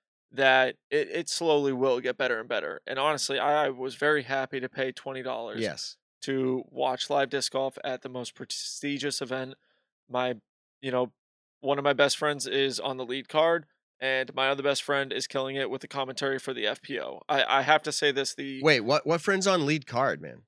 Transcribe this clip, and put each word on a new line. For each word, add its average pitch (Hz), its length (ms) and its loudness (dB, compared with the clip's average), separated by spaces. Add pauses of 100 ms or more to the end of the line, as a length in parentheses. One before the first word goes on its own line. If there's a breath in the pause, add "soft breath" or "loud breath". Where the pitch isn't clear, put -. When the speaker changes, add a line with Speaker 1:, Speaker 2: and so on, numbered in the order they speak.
(320)
Speaker 1:
that 131 440 6 (160)
it, 143 180 0
it 151 200 -6
slowly 147 440 2
will 127 260 2
get 127 180 -4
better 123 220 0
and 113 80 -10
better. 85 380 -4
And 131 140 -6
honestly, 139 400 0
I, 147 260 2
I 139 40 0
was 127 260 -6
very 147 280 2
happy 135 360 -4
to 127 100 -6
pay 131 220 -4
twenty 131 320 -10
dollars 117 380 -6
Speaker 2:
Yes. - 360 -6 (240)
Speaker 1:
to 131 480 0
watch 131 400 -2
live 139 200 2
disc 135 220 -4
golf 135 320 -4
at 127 180 -6
the 127 80 -12
most 123 260 -10
prestigious 143 880 -6
event. 131 340 -6 (540)
My, 123 260 -2 (460)
you 135 100 -4
know, 127 200 0 (500)
one 139 160 0
of 139 60 -4
my 143 100 4
best 139 240 4
friends 147 300 -2
is 135 320 0
on 131 180 -4
the 127 80 -6
lead 127 220 -8
card, 165 380 2 (340)
and 131 360 -2
my 135 140 4
other 139 140 0
best 139 200 2
friend 139 280 0
is 123 160 -4
killing 135 280 -4
it 135 140 -2
with 135 120 -6
the - 60 -14
commentary 135 520 -2
for 135 140 -6
the 117 140 -4
F 110 140 -2
P 127 180 -6
O. 65 280 -8
I, 135 320 4
I - 40 4
have 151 200 6
to 151 80 -4
say 147 200 2
this, 135 240 -2
the 139 280 -8
Speaker 2:
Wait, 143 180 6
what, 135 260 2
what 160 140 2
friend's 196 260 2
on 180 180 4
lead 151 220 0
card, 120 340 0
man? 67 260 -14